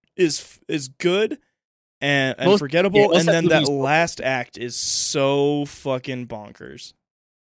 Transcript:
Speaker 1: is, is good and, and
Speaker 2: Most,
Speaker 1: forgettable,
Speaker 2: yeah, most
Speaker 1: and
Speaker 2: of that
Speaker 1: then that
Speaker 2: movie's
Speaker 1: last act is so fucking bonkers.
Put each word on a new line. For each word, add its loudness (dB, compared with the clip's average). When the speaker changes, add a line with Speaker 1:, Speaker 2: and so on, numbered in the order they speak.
Speaker 1:
is, 0
is -4
good -2
and, 0
and 2
Speaker 2:
Most, 6
Speaker 1:
forgettable, 0
Speaker 2:
yeah, 6
most 4
Speaker 1:
and -
Speaker 2:
of 0
that 2
Speaker 1:
then 2
that 4
Speaker 2:
movie's 0
Speaker 1:
last 0
act -4
is -8
so 0
fucking -8
bonkers. -16